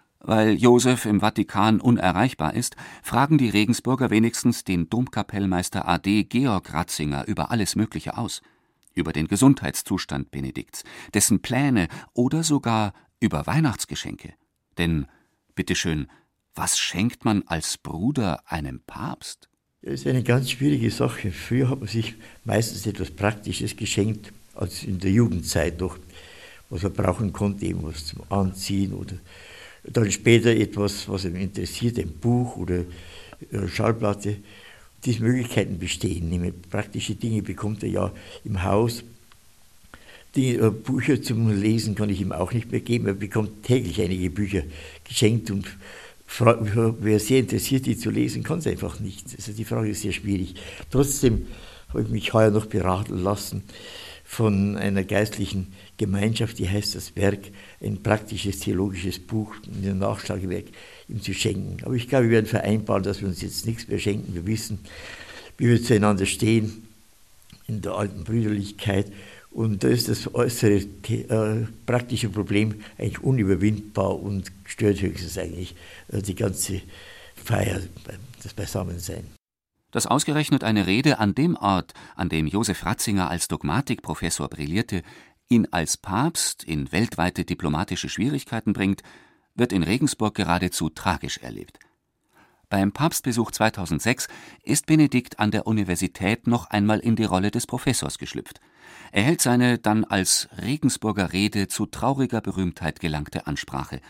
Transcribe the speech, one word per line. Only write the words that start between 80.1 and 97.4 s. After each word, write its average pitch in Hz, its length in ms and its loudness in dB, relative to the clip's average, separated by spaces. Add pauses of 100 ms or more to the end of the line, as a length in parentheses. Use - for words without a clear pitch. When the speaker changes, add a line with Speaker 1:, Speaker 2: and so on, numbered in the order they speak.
Speaker 1:
eine 107 220 2
Rede 123 320 4
an 104 160 2
dem 160 220 2
Ort, 98 360 0 (240)
an 90 140 -2
dem 80 160 0
Josef 98 400 0
Ratzinger 98 420 0
als 85 180 -4
Dogmatikprofessor 82 1040 -2
brillierte, 82 540 -4 (480)
ihn 113 200 6
als 82 280 0
Papst - 640 -2
in 73 260 -4
weltweite 90 540 0
diplomatische 82 640 -2
Schwierigkeiten 120 640 -2
bringt, 98 300 0 (520)
wird 120 200 2
in 92 80 4
Regensburg 107 520 2
geradezu 87 540 0
tragisch 80 480 -4
erlebt. 52 420 -14 (920)
Beim 98 200 2
Papstbesuch 120 600 0
zweitausendsechs 107 800 0 (360)
ist - 220 0
Benedikt 147 520 4
an 107 120 2
der 101 160 0
Universität 98 800 0
noch 117 240 0
einmal 104 300 4
in 113 160 2
die 110 80 2
Rolle 95 260 2